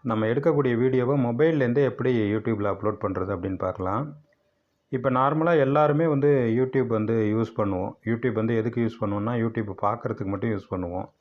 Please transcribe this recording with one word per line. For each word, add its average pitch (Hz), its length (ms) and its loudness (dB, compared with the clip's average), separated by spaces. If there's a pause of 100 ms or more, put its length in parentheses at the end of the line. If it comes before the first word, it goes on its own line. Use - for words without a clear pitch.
நம்ம 110 300 0
எடுக்கக்கூடிய 139 520 2
வீடியோவை 131 420 2
மொபைல்லேருந்தே 135 680 2
எப்படி 113 420 0
YouTube-ல 104 400 -2
அப்லோட் 104 320 -4
பண்றது 95 300 -4
அப்படின்னு 92 220 -6
பார்க்கலாம். 98 580 -4 (760)
இப்ப 131 200 -2
நார்மலா 151 480 2 (100)
எல்லாருமே 151 480 4
வந்து 143 160 4 (280)
YouTube 131 280 0 (120)
வந்து 107 140 0 (220)
யூஸ் 113 240 -2
பண்ணுவோம். 98 340 -2 (120)
YouTube 117 360 -2
வந்து 113 140 0
எதுக்கு 113 300 0
யூஸ் 113 180 -6
பண்ணுவோம்னா, 104 400 -2
YouTube 110 280 -4 (160)
பார்க்கறதுக்கு 104 460 -4
மட்டும் 110 220 -4
யூஸ் - 180 -10
பண்ணுவோம். 90 340 -6 (140)